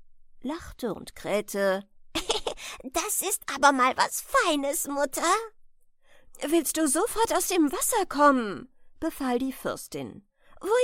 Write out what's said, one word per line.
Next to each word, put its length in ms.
lachte 520
und 220
krähte. 720
<laughs> 680
"Das 380
ist 220
aber 180
mal 260
was 240
Feines, 680
Mutter." 460
"Willst 300
du 100
sofort 460
aus 140
dem 240
Wasser 340
kommen?", 640
befahl 400
die 140
Fürstin. 760
"Wo 80